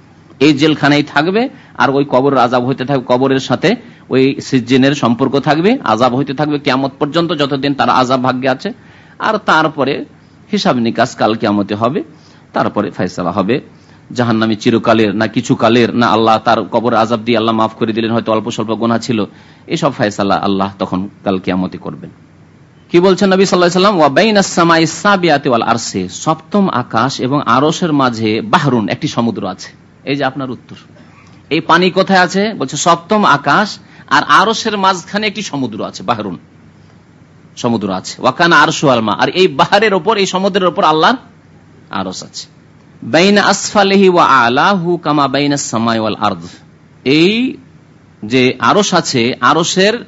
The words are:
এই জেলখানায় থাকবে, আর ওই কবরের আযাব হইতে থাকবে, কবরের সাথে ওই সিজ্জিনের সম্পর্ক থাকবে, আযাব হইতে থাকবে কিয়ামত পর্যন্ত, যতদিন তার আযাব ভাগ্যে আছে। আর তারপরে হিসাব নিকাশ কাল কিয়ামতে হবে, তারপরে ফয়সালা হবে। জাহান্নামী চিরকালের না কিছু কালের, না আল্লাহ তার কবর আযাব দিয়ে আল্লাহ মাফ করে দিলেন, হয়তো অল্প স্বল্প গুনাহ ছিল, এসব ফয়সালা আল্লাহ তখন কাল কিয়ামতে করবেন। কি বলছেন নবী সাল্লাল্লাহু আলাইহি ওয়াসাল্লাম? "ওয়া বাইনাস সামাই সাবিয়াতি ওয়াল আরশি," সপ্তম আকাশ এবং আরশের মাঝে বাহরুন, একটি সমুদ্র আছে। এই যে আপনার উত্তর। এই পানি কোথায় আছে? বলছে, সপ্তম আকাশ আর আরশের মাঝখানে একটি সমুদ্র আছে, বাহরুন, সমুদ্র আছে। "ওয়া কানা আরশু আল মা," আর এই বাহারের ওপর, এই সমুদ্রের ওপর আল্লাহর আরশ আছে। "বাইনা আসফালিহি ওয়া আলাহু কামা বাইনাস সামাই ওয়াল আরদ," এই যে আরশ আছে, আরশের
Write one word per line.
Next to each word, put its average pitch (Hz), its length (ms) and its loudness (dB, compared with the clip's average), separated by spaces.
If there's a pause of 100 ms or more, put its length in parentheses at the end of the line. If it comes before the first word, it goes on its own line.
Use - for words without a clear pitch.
(400)
এই 151 140 4
জেলখানায় 147 500 2
থাকবে, 185 460 -2 (280)
আর 127 120 2
ওই 139 200 0
কবরের 135 300 2
আযাব 120 260 2
হইতে 131 200 -4
থাকবে, 135 220 -2
কবরের 131 320 2
সাথে 139 360 0 (340)
ওই 131 320 2
সিজ্জিনের 131 540 2
সম্পর্ক 123 440 0
থাকবে, 160 440 0
আযাব 117 320 2
হইতে 139 180 -4
থাকবে 147 260 -2
কিয়ামত 135 400 0
পর্যন্ত, 160 340 -2
যতদিন 143 400 -2
তার 123 160 0
আযাব 127 320 0
ভাগ্যে 127 280 -2
আছে। 131 240 -4 (460)
আর 214 180 -2
তারপরে 156 680 -2 (460)
হিসাব 190 260 0
নিকাশ 113 380 -2
কাল 110 200 0
কিয়ামতে 104 400 -2
হবে, 127 280 -2 (500)
তারপরে 104 380 -2
ফয়সালা 90 400 -4
হবে। 101 300 -2 (500)
জাহান্নামী 113 440 0
চিরকালের 110 600 2
না 110 120 0
কিছু 123 280 -2
কালের, 113 400 2
না 117 120 2
আল্লাহ 110 300 2
তার 110 260 0
কবর 117 300 -2
আযাব 113 260 0
দিয়ে 117 180 -2
আল্লাহ 113 180 0
মাফ 110 180 0
করে 110 200 -4
দিলেন, 113 180 -4
হয়তো 113 200 -2
অল্প 110 200 -2
স্বল্প 110 200 -6
গুনাহ 113 260 -2
ছিল, 110 280 -2 (420)
এসব 165 260 -2
ফয়সালা 101 420 -2
আল্লাহ 98 440 -2
তখন 95 300 -4 (140)
কাল 95 160 -2
কিয়ামতে 92 380 -4
করবেন। 82 320 -14 (840)
কি 170 80 4
বলছেন 190 340 4
নবী 185 120 4
সাল্লাল্লাহু - 20 0
আলাইহি 180 140 2
ওয়াসাল্লাম? 185 360 2
"ওয়া 151 120 4
বাইনাস 190 380 2
সামাই 165 380 2
সাবিয়াতি 165 640 0
ওয়াল 117 120 2
আরশি," 107 480 -4
সপ্তম 170 600 -2
আকাশ 120 500 -2
এবং 127 260 -2
আরশের 151 480 0
মাঝে 113 480 0
বাহরুন, 127 480 0
একটি 139 180 -4
সমুদ্র 110 400 -4
আছে। - 240 -12 (340)
এই 143 100 -4
যে 139 80 -4
আপনার 131 280 -6
উত্তর। 98 240 -16 (720)
এই 160 100 0
পানি 170 320 2
কোথায় 190 280 2
আছে? 190 340 0
বলছে, 143 240 -6
সপ্তম 175 480 0
আকাশ 147 540 0 (280)
আর 147 160 2
আরশের 202 540 2
মাঝখানে 190 500 -2
একটি 208 140 -6
সমুদ্র 113 440 -8
আছে, 98 180 -12
বাহরুন, 101 340 -4 (1200)
সমুদ্র 107 360 -2
আছে। - 280 -10
"ওয়া 123 100 2
কানা 170 240 4
আরশু 151 340 4
আল 120 120 4
মা," 104 120 -2
আর 131 160 0
এই 180 180 2
বাহারের 196 460 2
ওপর, 196 240 0
এই 196 80 0
সমুদ্রের 190 400 -2
ওপর 180 180 0
আল্লাহর 165 320 2 (760)
আরশ 95 340 -8
আছে। - 240 -18 (560)
"বাইনা 185 380 4
আসফালিহি 196 680 2
ওয়া 175 160 4
আলাহু 165 720 2
কামা 151 300 0
বাইনাস 143 420 -2
সামাই 113 300 -2
ওয়াল 107 160 -2
আরদ," 92 320 -4 (580)
এই 190 520 2 (680)
যে 127 340 2
আরশ 156 340 2
আছে, 131 480 0
আরশের 180 680 0